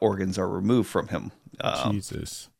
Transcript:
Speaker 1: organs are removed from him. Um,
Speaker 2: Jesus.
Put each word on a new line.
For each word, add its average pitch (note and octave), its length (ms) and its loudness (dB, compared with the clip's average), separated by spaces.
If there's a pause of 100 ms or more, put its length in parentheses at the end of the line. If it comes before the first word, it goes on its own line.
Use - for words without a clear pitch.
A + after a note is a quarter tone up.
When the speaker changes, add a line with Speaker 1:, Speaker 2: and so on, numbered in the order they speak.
Speaker 1:
organs F#2+ 360 2
are F#2 120 0
removed G2+ 400 2
from - 180 0
him. - 240 -4 (300)
Um, B2 320 0
Speaker 2:
Jesus. - 560 -6 (100)